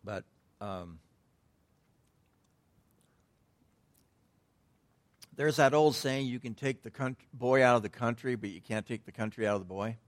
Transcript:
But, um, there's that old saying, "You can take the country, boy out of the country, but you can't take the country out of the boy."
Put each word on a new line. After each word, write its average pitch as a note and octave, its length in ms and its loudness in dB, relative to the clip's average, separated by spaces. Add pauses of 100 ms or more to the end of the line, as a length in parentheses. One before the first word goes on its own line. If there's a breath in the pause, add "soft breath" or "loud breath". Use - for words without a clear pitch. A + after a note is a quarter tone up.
But, G2+ 200 -10 (360)
um, F2+ 380 -12 (4000)
there's D3 220 0
that C#3 160 6
old D3+ 220 6
saying, C3+ 320 -2
"You B2 140 -6
can A#2+ 120 -10
take C3+ 300 -6
the A2+ 80 -14
country, C3 420 -8
boy B2+ 320 4
out B2 120 8
of A2 60 2
the G#2 60 -6
country, A#2+ 460 -4
but G2+ 160 -8
you F2+ 100 -16
can't G#2+ 260 -6
take A2+ 200 -10
the G2 60 -18
country A2 340 -4
out G#2 80 2
of G2 80 -2
the F2+ 40 -12
boy." G2+ 300 -6 (120)